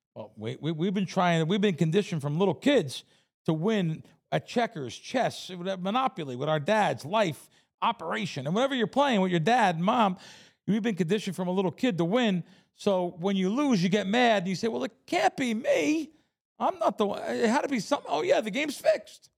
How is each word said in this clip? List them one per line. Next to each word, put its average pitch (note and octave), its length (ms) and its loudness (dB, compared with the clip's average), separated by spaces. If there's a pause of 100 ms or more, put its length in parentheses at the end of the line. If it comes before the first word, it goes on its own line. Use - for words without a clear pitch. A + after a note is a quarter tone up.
(140)
well, G#2+ 220 -16
we, A2+ 240 -8
we, C#3+ 120 -4
we've E3+ 220 -2
been G3 100 0
trying, E3+ 440 2
we've G3+ 120 2
been G3+ 140 2
conditioned E3 480 0
from D3 160 -2
little F#3+ 160 2
kids A3+ 480 0 (440)
to E3+ 60 2
win E3+ 500 0 (280)
at - 160 -2
checkers, E3+ 500 -4
chess, - 540 -4
Monopoly F#3 840 -4
with C#3+ 120 -4
our D#3 120 2
dads, E3+ 440 0
life, F#3 460 -2 (320)
operation. F#3 640 -4
And D#3+ 80 -2
whatever C4+ 200 0
you're A#3 120 0
playing B3+ 340 2
with F#3 100 0
your F3 100 2
dad G#3 340 4
and E3 100 -2
mom, G#3 320 2 (500)
we've G#3 160 2
been A3 120 0
conditioned F3+ 420 -2
from F3+ 120 -4
a - 20 0
little F#3 220 0
kid A#3+ 260 0
to E3+ 60 2
win. G3 400 2 (320)
So F#3 420 0
when F#3+ 180 0
you F#3 140 2
lose, B3 320 2
you F#3 80 2
get G3+ 160 2
mad A3+ 380 4
and F3+ 40 -4
you F#3+ 80 -2
say, A3 120 -4
"Well, A#3+ 140 -4
it C4 100 -6 (140)
can't - 300 0
be B3+ 160 -2
me. D#4 580 0 (480)
I'm D#4+ 200 -2
not A#3 180 0
the G#3 100 0
one. - 160 -4
It A#3+ 280 0
had C4+ 100 2
to - 80 -2
be C4+ 120 -2
something. - 300 -4
Oh, - 120 0
yeah, D#4+ 180 4
the A3 100 -4
game's C#4 280 -4
fixed." - 600 -2